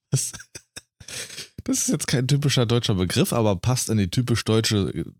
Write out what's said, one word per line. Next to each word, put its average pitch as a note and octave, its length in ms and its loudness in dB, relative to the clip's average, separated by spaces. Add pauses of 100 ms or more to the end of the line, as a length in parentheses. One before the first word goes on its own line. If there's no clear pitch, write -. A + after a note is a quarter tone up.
(100)
das, - 220 -2 (1300)
das B3+ 180 -2
ist - 60 -2
jetzt D#3 180 -2
kein C3 220 0
typischer C#3 380 2
deutscher A#2 280 2
Begriff, F#2 380 2
aber G#2+ 240 2
passt B2 340 -2
in A2 80 2
die F#2+ 120 2
typisch A#2+ 340 0
deutsche, G#2+ 600 2 (160)